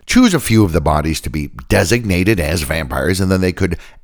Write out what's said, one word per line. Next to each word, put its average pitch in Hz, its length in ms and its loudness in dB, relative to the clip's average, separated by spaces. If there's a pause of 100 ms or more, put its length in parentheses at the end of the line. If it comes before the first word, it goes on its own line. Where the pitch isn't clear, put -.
choose 240 300 4
a 147 60 0
few 110 240 4
of 85 80 0
the 80 80 0
bodies 76 400 0
to - 100 -10
be 73 220 -6 (160)
designated 98 720 2
as 80 220 -2
vampires, 78 580 -4
and 95 100 0
then 95 100 2
they 92 120 0
could 87 260 -4 (260)